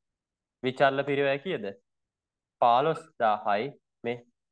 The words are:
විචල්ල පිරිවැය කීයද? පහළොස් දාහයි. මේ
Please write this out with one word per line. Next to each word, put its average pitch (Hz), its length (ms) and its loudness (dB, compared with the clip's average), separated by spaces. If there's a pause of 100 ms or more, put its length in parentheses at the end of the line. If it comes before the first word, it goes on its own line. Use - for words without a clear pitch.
(640)
විචල්ල 135 400 0
පිරිවැය 139 360 0
කීයද? 143 260 -8 (960)
පහළොස් 135 400 4 (140)
දාහයි. 107 580 0 (300)
මේ 120 140 -4 (340)